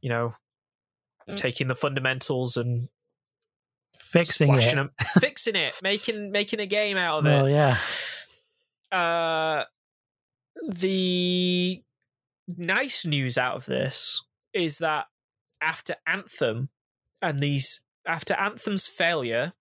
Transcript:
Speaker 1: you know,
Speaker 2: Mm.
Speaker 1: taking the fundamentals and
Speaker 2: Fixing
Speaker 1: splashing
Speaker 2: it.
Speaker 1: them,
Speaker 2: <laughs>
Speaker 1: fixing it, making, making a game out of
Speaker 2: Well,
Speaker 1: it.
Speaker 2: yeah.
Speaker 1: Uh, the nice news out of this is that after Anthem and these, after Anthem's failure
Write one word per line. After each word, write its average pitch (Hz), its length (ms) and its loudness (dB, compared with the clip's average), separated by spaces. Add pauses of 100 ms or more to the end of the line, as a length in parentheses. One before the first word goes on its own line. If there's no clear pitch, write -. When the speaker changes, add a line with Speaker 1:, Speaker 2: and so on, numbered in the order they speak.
Speaker 1:
you 135 80 -6
know, 117 240 -2 (960)
Speaker 2:
Mm. 202 80 -4
Speaker 1:
taking 135 300 -2
the 127 80 -2
fundamentals 131 800 -2
and 120 320 -2 (1080)
Speaker 2:
Fixing - 520 4
Speaker 1:
splashing 127 240 6
Speaker 2:
it. - 20 0
Speaker 1:
them, 139 160 -2 (120)
Speaker 2:
<laughs> - 160 6
Speaker 1:
fixing 247 360 0
it, 156 260 -2
making, 208 500 -4
making 208 280 -2
a 202 80 -4
game 208 300 0
out 165 220 0
of 147 60 0
Speaker 2:
Well, 139 220 4
Speaker 1:
it. 139 60 4
Speaker 2:
yeah. 139 240 6 (1120)
Speaker 1:
Uh, 165 720 0 (1040)
the 180 1120 0 (680)
nice 185 580 -2
news 135 340 0
out 123 160 0
of 127 100 -10
this 131 560 0 (320)
is 170 240 -2
that 156 300 -2 (540)
after - 340 -4 (100)
Anthem 139 640 -4 (540)
and 151 160 -2
these, 143 420 0 (240)
after 165 300 -2
Anthem's 202 520 -2
failure 147 720 0